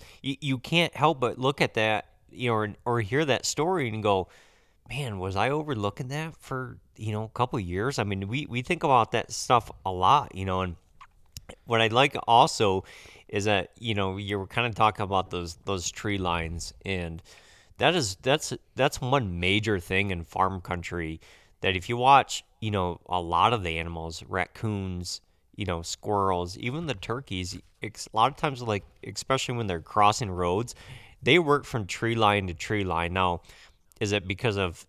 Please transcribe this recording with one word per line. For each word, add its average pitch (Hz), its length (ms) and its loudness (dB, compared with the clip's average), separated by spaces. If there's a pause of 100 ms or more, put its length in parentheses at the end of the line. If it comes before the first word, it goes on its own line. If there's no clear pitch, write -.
(240)
y-, 135 160 -6
you 135 180 -2
can't 165 380 0
help 147 240 2
but 120 180 -2
look 135 240 0
at 139 120 0
that, 110 340 0 (220)
you 120 200 -4
know, 113 60 2
or, 107 180 -2 (120)
or 120 160 0
hear 123 240 0
that 127 200 0
story 156 440 -2
and 107 120 -6
go, 98 280 2 (600)
"Man, 120 300 -6
was 92 160 -4
I 107 140 0
overlooking 135 600 -4
that 151 280 -8
for, 127 400 -10 (180)
you 110 160 -6
know, 107 120 -4
a 110 60 -10
couple 127 300 0
of 98 60 -4
years?" 101 340 -2
I 113 40 0
mean, 98 260 -4
we, 135 160 -4
we 120 160 -6
think 165 220 -4
about 127 280 4
that - 200 -2
stuff - 380 2 (160)
a 95 60 -2
lot, 95 420 4
you 95 120 -6
know, 92 160 0
and 87 140 -4 (920)
what 117 160 4
I 113 60 6
like 127 280 4 (100)
also 117 600 4 (420)
is 101 180 -2
that, 101 320 2
you 113 180 -4
know, 95 200 -2
you 101 240 -4
were 98 80 -8
kinda 120 240 -2
talking 107 320 2
about 92 260 0
those, 87 260 -6 (100)
those 95 260 -4
tree 101 260 -4
lines, 85 560 -4 (120)
and 85 360 -6 (580)
that 151 160 2
is, 117 260 -2
that's, 139 320 0 (220)
that's 131 260 0
one 123 380 0
major 98 400 2
thing 95 320 0
in 85 120 -6
farm 92 380 -2
country 85 580 -6 (420)
that 92 140 2
if 90 140 -6
you 120 80 -2
watch, 131 480 4 (140)
you 110 100 -4
know, 92 400 -2
a 90 100 0
lot 87 340 4
of 107 100 0
the 82 160 -4
animals, 82 500 -8
raccoons, 95 880 -4 (360)
you 101 100 -6
know, 87 160 -2
squirrels, 95 800 -2
even 147 260 -6
the 139 80 -4
turkeys, 98 640 -8 (240)
ex-, - 320 -12
a - 20 -8
lot 117 160 6
of 143 60 -12
times, 131 240 -4
like, 107 220 -2 (200)
especially 123 520 -4
when 117 120 -4
they're 87 140 -2
crossing 104 480 2
roads, 90 460 0 (480)
they 156 160 6
work 143 260 2
from 107 220 -4
tree 117 280 -2
line 104 320 4
to 87 60 -4
tree 101 300 -4
line. 85 300 -2
Now, 90 280 2 (580)
is 104 120 0
it 101 160 -2
because 101 300 -2
of, 92 320 -4